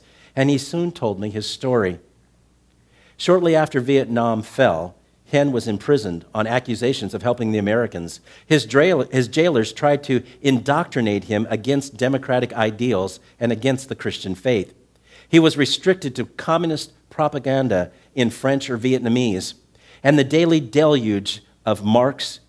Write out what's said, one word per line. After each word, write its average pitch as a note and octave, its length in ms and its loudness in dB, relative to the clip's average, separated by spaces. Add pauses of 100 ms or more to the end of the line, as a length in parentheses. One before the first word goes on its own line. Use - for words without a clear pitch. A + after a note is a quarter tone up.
(360)
and C3+ 140 2
he C#3+ 80 2
soon E3+ 340 -4
told G#2 280 -6
me G#2 100 -6
his G#2+ 180 -8
story. G#2+ 520 -2 (1160)
Shortly F3 400 2
after D3+ 240 2
Vietnam A#2 640 0
fell, F2+ 540 0 (300)
Hien C#3+ 260 2
was A#2+ 160 -2
imprisoned G2+ 680 -2
on G#2+ 140 -2
accusations A#2+ 640 -2
of G2+ 80 -8
helping A#2+ 300 -2
the G#2+ 80 0
Americans. G2+ 600 -2 (260)
His D3 200 2
jail-, C#3 460 2
his C3 160 2
jailers D3+ 440 0
tried D3 340 0
to B2 180 0 (180)
indoctrinate C3 840 0
him G#2+ 240 -2
against A#2+ 480 -2
democratic B2 560 -2
ideals A2 640 -2 (200)
and A#2 120 0
against B2+ 380 -2
the - 60 -8
Christian F#2+ 400 -8
faith. A#2 380 -2 (540)
He E3 120 6
was D#3+ 160 4
restricted D#3 600 0
to B2 100 -4
communist E3 640 -4 (180)
propaganda C3 800 -2 (240)
in A#2+ 160 0
French C3+ 380 -2
or A#2+ 80 -4
Vietnamese, A#2+ 760 0 (500)
and D3 140 6
the C#3 60 4
daily E3 360 4
deluge A#2+ 800 0 (240)
of G2+ 200 -2
Marx B2 640 2